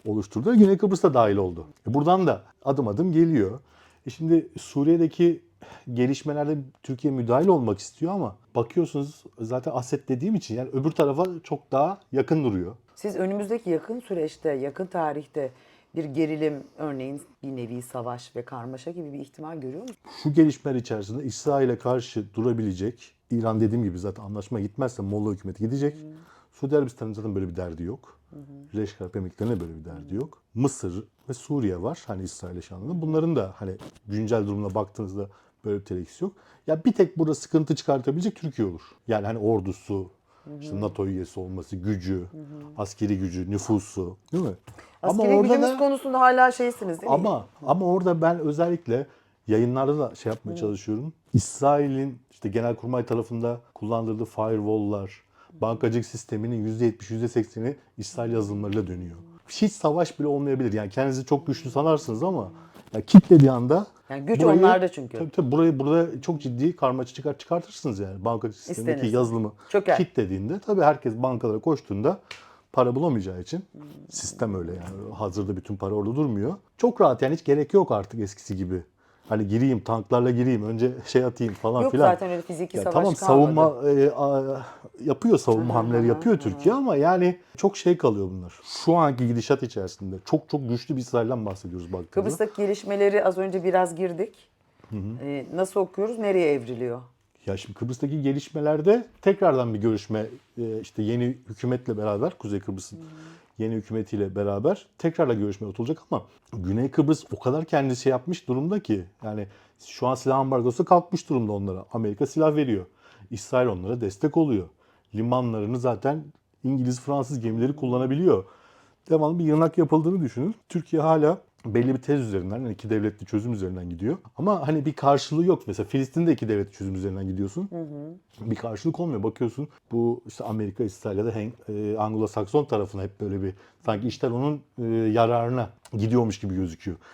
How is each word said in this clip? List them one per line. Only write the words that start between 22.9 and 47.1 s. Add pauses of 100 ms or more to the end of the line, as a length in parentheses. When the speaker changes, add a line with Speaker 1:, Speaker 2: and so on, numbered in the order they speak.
Speaker 1:
İran
dediğim
gibi
zaten
anlaşmaya
gitmezse
Molla
hükümeti
gidecek.
Speaker 2:
Hı. (540)
Speaker 1:
Suudi
Arabistan'ın
zaten
böyle
bir
derdi
yok. (120)
Speaker 2:
Hı
hı.
Speaker 1:
Birleşik
Arap
Emirlikleri'ne
böyle
bir
derdi
Speaker 2:
Hı.
Speaker 1:
yok. (120)
Mısır (240)
ve
Suriye
var
hani
İsrail'e
şu
anda.
Bunların
da
hani (340)
güncel
durumuna
baktığınızda (380)
böyle
bir
tehlikesi
yok. (340)
Ya
bir
tek
burada
sıkıntı
çıkartabilecek
Türkiye
olur. (260)
Yani
hani
ordusu, (340)
Speaker 2:
Hı
hı.
Speaker 1:
işte
nato
üyesi
olması,
gücü,
Speaker 2:
Hı
hı. (320)
Speaker 1:
askeri
gücü,
nüfusu, (160)
değil
mi? (480)
Ama
Speaker 2:
Askeri
Speaker 1:
orada
Speaker 2:
gücümüz
Speaker 1:
da
Speaker 2:
konusunda
hala
şeysiniz
değil